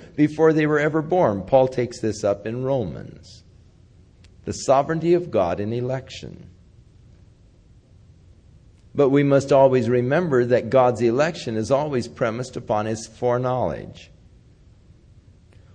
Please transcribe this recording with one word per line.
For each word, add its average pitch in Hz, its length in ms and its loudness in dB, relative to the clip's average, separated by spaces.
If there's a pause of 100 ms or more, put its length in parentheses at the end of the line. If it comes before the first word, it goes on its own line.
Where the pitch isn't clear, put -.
(160)
before 151 380 4
they 156 140 2
were 147 120 2
ever 156 220 0
born? 151 400 0
Paul 131 260 4
takes 127 320 -4
this 107 240 -4
up 101 220 0
in 120 180 -8
Romans. 107 800 -8 (1000)
The 101 80 -8
sovereignty 156 600 0
of 170 160 -4
God 90 280 0
in 104 140 -6
election. 123 720 -10 (2500)
But 135 160 4
we 143 140 4
must 139 280 2
always 131 380 4
remember 127 560 0
that 120 240 0
God's 123 320 2
election 127 540 -2
is 110 160 -2
always 135 360 -2
premised 120 480 -6
upon 107 300 -4
his 110 220 -6
foreknowledge. 123 1040 -4 (1600)